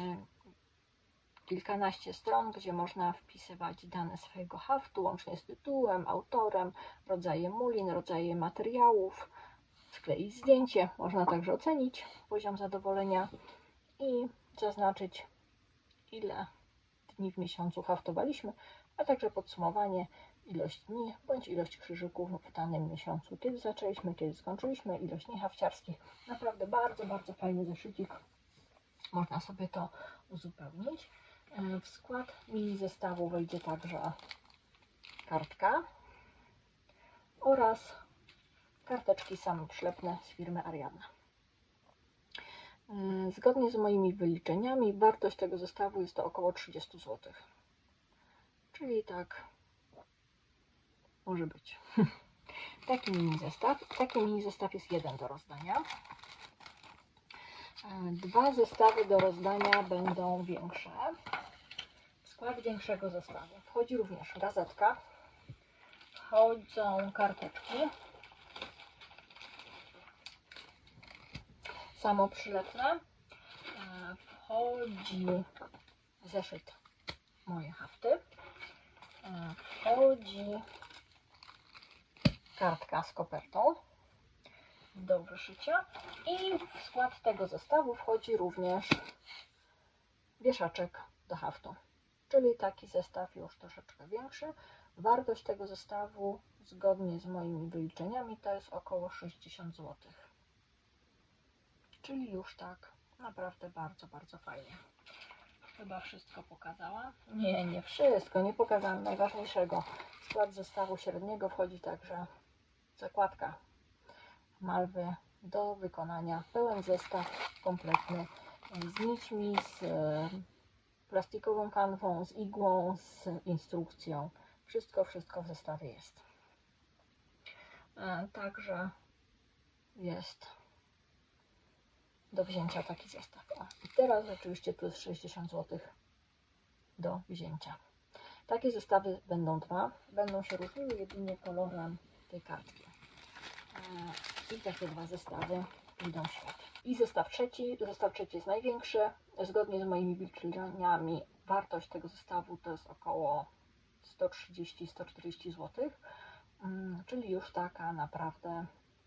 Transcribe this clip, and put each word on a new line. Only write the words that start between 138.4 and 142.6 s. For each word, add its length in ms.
Takie 260
zestawy 540
będą 340
dwa. 300
Będą 340
się 140
różniły 380
jedynie 420
kolorem 600
tej 140
kartki. 420